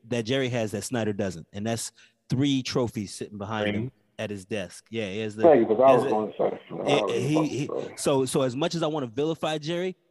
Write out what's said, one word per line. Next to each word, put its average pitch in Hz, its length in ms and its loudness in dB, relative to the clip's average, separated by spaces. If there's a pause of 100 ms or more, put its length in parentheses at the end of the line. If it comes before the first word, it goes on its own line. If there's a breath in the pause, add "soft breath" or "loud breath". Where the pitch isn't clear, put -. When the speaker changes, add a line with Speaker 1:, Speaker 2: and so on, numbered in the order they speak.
Speaker 1:
that 120 160 0
Jerry 131 260 0
has 113 220 0
that 98 120 -4
Snyder 110 280 0
doesn't, 95 400 -4
and 104 140 -6
that's 117 260 -4 (380 soft breath)
three 135 320 2
trophies 117 520 -2
sitting 107 240 -12
behind 104 300 -2
him 104 60 -2
Speaker 2:
Ring. 117 180 -4 (260)
Speaker 1:
at 107 120 -4
his 98 160 -10
desk. 95 440 -8
Yeah, 110 200 -4
he 101 100 -6
has 107 160 -6
the, 110 80 -4
Speaker 3:
Thank 147 160 10
you, 107 140 4
'cause 113 60 2
I 131 60 8
Speaker 1:
he 135 60 10
has 120 100 6
Speaker 3:
was - 80 0
Speaker 1:
the, - 0 -
Speaker 3:
gonna 107 220 -2
say, 98 120 -2
I 101 540 -2
Speaker 1:
eh, - 40 0
Speaker 3:
was 101 100 0
Speaker 1:
eh, 120 60 0
he, 139 160 0
Speaker 3:
gonna 156 140 2
Speaker 1:
he, 123 180 -6
Speaker 3:
say. - 300 -6
Speaker 1:
so, 135 300 2
so 139 160 0
as 127 140 0
much 165 180 -2
as 165 80 -2
I 160 40 0
wanna 135 220 -2
vilify 156 500 -2
Jerry, 175 380 -4 (140)